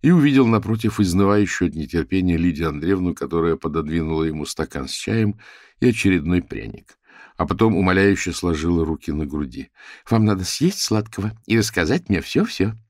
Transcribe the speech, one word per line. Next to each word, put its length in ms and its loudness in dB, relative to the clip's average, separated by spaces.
и 100 4
увидел 340 6
напротив 540 0
изнывающую 680 2
от 60 -8
нетерпения 640 -2
Лидию 320 0
Андреевну, 460 -2
которая 400 -2
пододвинула 680 -2
ему 220 -4
стакан 420 -8
с 40 -10
чаем 480 -2
и 80 2
очередной 560 0
пряник, 540 -14
а 100 -2
потом 280 2
умоляюще 580 2
сложила 520 0
руки 260 -6
на 140 -4
груди. 460 -8
«Вам 160 4
надо 180 0
съесть 380 -2
сладкого 500 -4
и 100 2
рассказать 520 0
мне 120 2
всё-всё». 520 -2